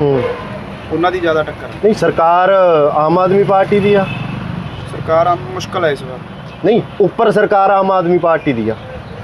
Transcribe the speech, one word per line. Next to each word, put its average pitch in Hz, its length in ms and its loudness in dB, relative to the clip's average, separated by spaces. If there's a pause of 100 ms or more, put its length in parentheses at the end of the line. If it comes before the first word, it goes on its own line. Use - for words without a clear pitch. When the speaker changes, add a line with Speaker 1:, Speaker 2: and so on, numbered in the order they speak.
Speaker 1:
ਹੂੰ। 135 220 2 (680)
Speaker 2:
ਉਹਨਾਂ 170 200 0
ਦੀ 185 80 -4
ਜ਼ਿਆਦਾ 160 240 0
ਟੱਕਰ। 143 240 -10 (160)
Speaker 1:
ਨਹੀਂ, 214 100 4
ਸਰਕਾਰ 170 560 2 (440)
ਆਮ 160 260 2
ਆਦਮੀ 190 240 4
ਪਾਰਟੀ 196 360 2
ਦੀ 202 140 2
ਆ। 190 120 2 (880)
Speaker 2:
ਸਰਕਾਰ 165 360 0
ਆਮ, 175 100 0 (160)
ਮੁਸ਼ਕਲ 185 320 -6
ਹੈ 151 60 2
ਇਸ 135 100 -6
ਵਾਰ। 127 180 -12 (460)
Speaker 1:
ਨਹੀਂ, 208 160 4 (200)
ਉੱਪਰ 180 300 2
ਸਰਕਾਰ 202 380 2
ਆਮ 190 220 2
ਆਦਮੀ 180 260 2
ਪਾਰਟੀ 160 360 0
ਦੀ 110 160 -2
ਆ, 110 60 -4 (480)